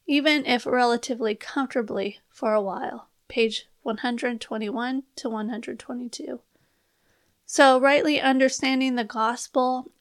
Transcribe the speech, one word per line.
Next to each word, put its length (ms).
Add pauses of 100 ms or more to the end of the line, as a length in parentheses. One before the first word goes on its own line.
even 400
if 220
relatively 720
comfortably 840 (100)
for 240
a 80
while. 480 (200)
Page 400 (140)
one 160
hundred 420
twenty-one 640 (100)
to 160
one 180
hundred 300
twenty-two. 640 (1040)
So 320
rightly 420
understanding 760
the 80
gospel 960